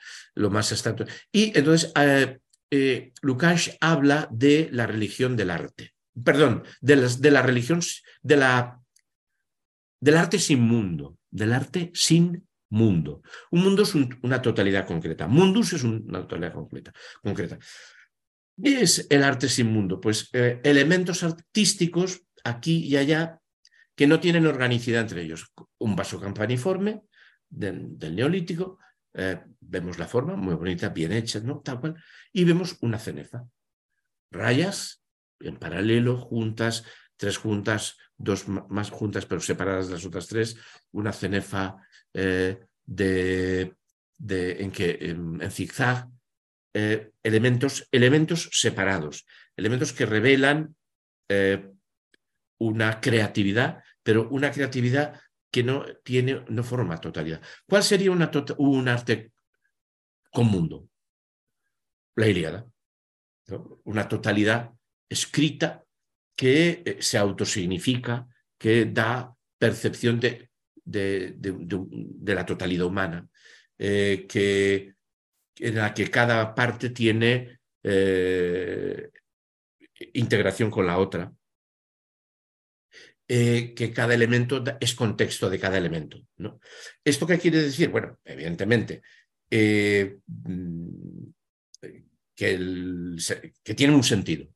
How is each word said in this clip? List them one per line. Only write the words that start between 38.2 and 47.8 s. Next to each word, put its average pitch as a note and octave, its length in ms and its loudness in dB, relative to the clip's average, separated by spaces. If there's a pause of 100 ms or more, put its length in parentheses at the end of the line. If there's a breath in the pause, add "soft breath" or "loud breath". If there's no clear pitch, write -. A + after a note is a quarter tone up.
ma-, F#2+ 200 -6
más G2+ 200 -6
juntas, G2+ 360 -6
pero F2+ 140 -6
separadas F#2 480 -4
de F#2 60 -8
las F2 120 -10
otras F2+ 220 -10
tres, A2+ 300 -4 (340 loud breath)
una G#2 220 -6
cenefa, F#2+ 640 -4 (360 soft breath)
eh, F#2+ 460 -2 (260)
de, F#2 920 -2 (420)
de, F#2 440 -6
en G2 100 -6
que, F2 280 -2
en, E2+ 420 -8
en G2 100 -6
zigzag, B2 580 -4 (640)
eh, G#2+ 380 -2 (120)
elementos, B2 680 2